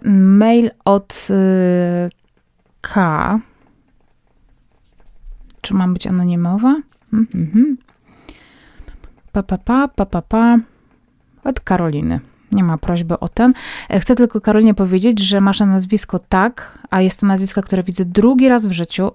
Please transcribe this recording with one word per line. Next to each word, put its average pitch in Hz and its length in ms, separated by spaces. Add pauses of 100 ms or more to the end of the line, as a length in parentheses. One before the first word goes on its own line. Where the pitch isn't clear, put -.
mail 208 680 (140)
od, 202 440
e, 180 800 (720)
K. 185 580 (2250)
Czy - 120
mam 180 200
być - 140
anonimowa? 180 680 (380)
Mhm, 214 320
mhm. 247 320 (1500)
Pa, 196 120
pa, 185 140
pa, 262 300
pa, - 180
pa, 175 160
pa. 233 360 (880)
Od 269 160
Karoliny. 160 600 (320)
Nie 196 120
ma 165 140
prośby 170 420
o 170 80
ten. 247 260 (360)
E, 196 100
chcę 247 160
tylko 233 260
Karolinie 214 320
powiedzieć, 196 460
że 196 220
masz 196 180
na 214 60
nazwisko 190 540
tak, - 600 (100)
a 185 120
jest 190 180
to 208 60
nazwisko, 196 360
które 185 220
widzę 185 220
drugi 247 440
raz 233 160
w 190 60
życiu, 170 440